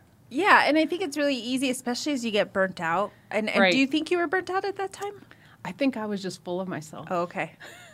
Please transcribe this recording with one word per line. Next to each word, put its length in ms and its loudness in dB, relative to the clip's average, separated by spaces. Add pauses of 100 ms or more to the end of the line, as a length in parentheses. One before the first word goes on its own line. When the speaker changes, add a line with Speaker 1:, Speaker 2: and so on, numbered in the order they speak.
(300)
Speaker 1:
Yeah, 380 6
and 100 4
I 80 4
think 160 -2
it's 160 -4
really 180 2
easy, 340 -2
especially 440 -2
as 120 -2
you 60 -2
get 200 2
burnt 300 0
out. 300 0 (180)
And, 200 -2
and 120 2
Speaker 2:
Right. 100 6
Speaker 1:
do 60 4
you 100 4
think 240 -2
you 60 2
were 100 0
burnt 220 -2
out 160 -2
at 120 -4
that 140 -6
time? 220 -10 (500)
Speaker 2:
I 80 -8
think 260 0
I 80 -6
was 160 -4
just 220 -8
full 160 -4
of 80 -4
myself. 440 -10
Speaker 1:
Oh, 120 0
okay. 280 -6 (420)